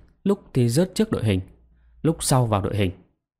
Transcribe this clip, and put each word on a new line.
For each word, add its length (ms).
lúc 160
thì 160
rớt 260
trước 160
đội 140
hình, 160
lúc 180
sau 260
vào 160
đội 140
hình. 140